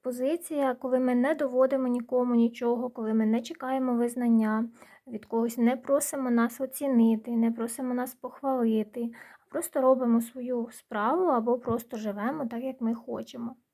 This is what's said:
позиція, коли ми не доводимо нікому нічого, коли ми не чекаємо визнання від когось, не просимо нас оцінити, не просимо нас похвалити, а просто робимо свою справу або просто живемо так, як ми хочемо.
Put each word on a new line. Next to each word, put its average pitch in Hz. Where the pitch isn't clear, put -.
позиція, 269
коли 254
ми 254
не 254
доводимо 262
нікому 247
нічого, 233
коли 220
ми 220
не 226
чекаємо 262
визнання 233
від 220
когось, 233
не 247
просимо 277
нас 233
оцінити, 240
не 226
просимо 233
нас 247
похвалити, 233
а -
просто 302
робимо 254
свою 240
справу 247
або 247
просто 240
живемо 220
так, 233
як 262
ми 233
хочемо. 233